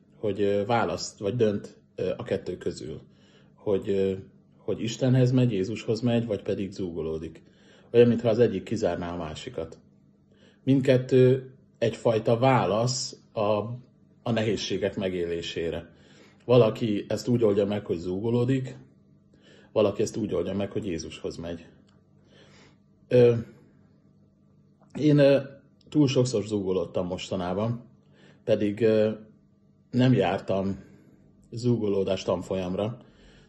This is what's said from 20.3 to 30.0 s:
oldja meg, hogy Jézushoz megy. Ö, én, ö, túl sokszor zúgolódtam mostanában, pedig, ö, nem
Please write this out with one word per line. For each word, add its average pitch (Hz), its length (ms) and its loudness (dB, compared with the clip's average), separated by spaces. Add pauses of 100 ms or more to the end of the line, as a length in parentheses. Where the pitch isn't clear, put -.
oldja 90 220 -4
meg, 101 160 -6
hogy 107 140 -6
Jézushoz 80 520 -10
megy. 85 280 -12 (1400)
Ö, 120 260 6 (1700)
én, 147 180 4
ö, 139 220 6 (500)
túl 151 180 4
sokszor 123 380 2
zúgolódtam 92 600 -2
mostanában, 95 760 -4 (600)
pedig, 104 380 0
ö, 110 300 4 (800)
nem 127 220 4